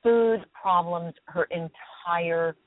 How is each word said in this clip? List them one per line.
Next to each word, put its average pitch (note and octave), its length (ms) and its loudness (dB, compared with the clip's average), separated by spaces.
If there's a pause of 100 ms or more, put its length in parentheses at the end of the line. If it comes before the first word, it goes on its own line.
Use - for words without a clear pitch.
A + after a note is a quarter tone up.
food A3+ 360 4 (200)
problems E3+ 540 -2 (140)
her F3 240 -4
entire E3 1040 -4 (100)